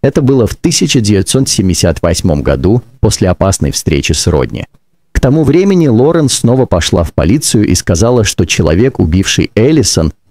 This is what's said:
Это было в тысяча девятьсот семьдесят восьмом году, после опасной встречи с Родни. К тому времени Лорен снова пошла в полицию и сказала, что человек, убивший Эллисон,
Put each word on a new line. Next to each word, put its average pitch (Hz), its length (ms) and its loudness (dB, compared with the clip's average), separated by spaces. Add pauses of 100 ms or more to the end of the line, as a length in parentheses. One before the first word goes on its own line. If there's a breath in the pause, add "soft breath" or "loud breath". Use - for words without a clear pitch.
Это 143 180 0
было 131 260 2
в - 80 -4
тысяча 156 460 0
девятьсот 107 480 0
семьдесят 90 540 0
восьмом 80 400 0
году, 87 400 0 (180)
после 98 300 0
опасной 90 400 0
встречи 71 420 -2
с - 140 -2
Родни. 64 400 -2 (460)
К - 60 -6
тому 147 260 2
времени 175 420 2
Лорен 139 420 2
снова 123 380 0
пошла - 380 0
в - 100 -8
полицию 107 520 0
и - 80 0
сказала, 113 480 0
что 95 220 -2
человек, 90 540 0
убивший 90 560 0
Эллисон, 110 580 0 (180)